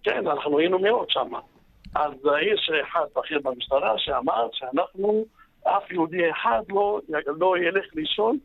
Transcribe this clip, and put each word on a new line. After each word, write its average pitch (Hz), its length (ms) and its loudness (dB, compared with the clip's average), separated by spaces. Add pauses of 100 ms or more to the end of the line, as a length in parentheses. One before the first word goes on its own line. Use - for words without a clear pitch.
כן, - 240 0
אנחנו 147 320 2
היינו 180 200 4
מאות 208 300 2
שם. - 200 -2 (640)
אז, 147 160 0 (160)
אה, 147 140 4
יש 196 300 0 (120)
אחד 131 220 -2 (100)
בכיר 139 280 -2
במשטרה 135 540 0
שאמר 156 540 0
שאנחנו, 190 720 -2 (380)
אף 196 280 0
יהודי 170 400 0
אחד 226 380 0
לא, 202 300 0 (400)
לא 185 180 4
ילך 180 280 0 (100)
לישון 208 500 0